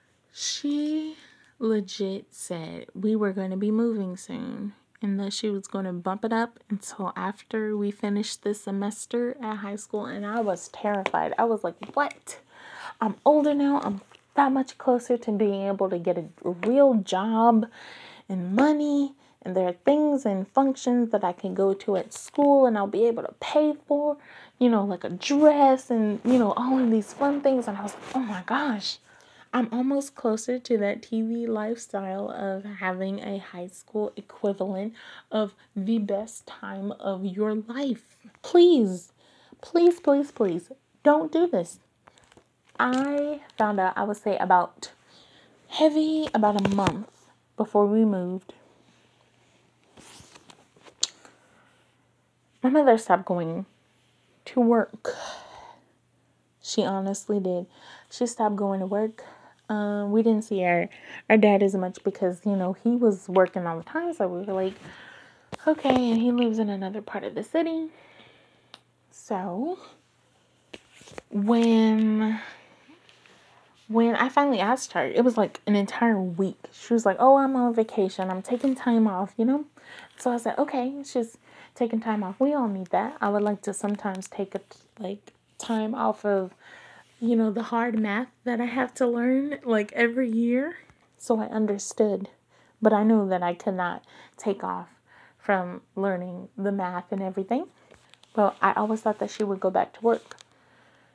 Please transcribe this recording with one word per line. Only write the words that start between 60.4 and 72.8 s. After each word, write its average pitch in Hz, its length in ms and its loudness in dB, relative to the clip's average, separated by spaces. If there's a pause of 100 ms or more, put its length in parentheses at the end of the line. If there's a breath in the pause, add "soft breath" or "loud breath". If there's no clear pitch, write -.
see 190 200 -2
our, 175 240 2 (420 loud breath)
our 220 80 8
dad 202 240 8
as 196 120 4
much 185 300 -6
because, 185 400 -2
you 202 120 0
know, 185 180 -2 (100)
he 233 60 2
was 233 380 2
working 180 380 2
all 165 120 -6
the 170 60 -10
time. 339 280 -6
So 190 160 -2
we 180 160 -8
were 202 80 -6
like, 190 220 -2 (920 loud breath)
"Okay," 254 440 2
and 226 100 4
he 247 100 2
lives 240 280 2
in 214 100 0
another 196 340 -6
part 202 220 -8
of - 100 -8
the 208 80 -6
city. 320 460 -2 (1200 soft breath)
So 202 680 -8 (1500 loud breath)
when, 220 1120 2 (1500 loud breath)